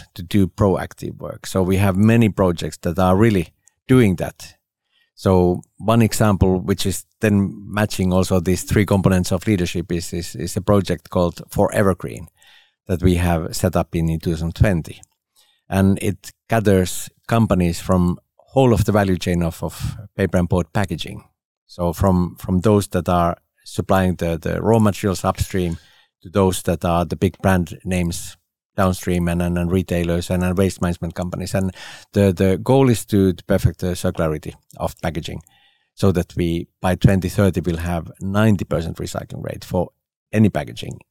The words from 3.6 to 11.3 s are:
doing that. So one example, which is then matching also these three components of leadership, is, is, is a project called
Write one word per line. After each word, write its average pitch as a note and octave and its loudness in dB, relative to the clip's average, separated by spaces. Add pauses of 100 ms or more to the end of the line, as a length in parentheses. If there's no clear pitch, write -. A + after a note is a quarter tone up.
doing A2+ 4
that. - -10 (600)
So F2+ 2 (140)
one A2+ 2
example, G2 2
which F#2 -2
is F#2 -6 (160)
then G2+ 0
matching G2 -2
also F#2 2
these F2+ -2
three G#2+ 2
components F#2+ 2
of F2 -4
leadership, F2 -2
is, E2+ -6
is, F2 -8
is F2 -6
a F#2 -4
project F#2 0
called F2 -2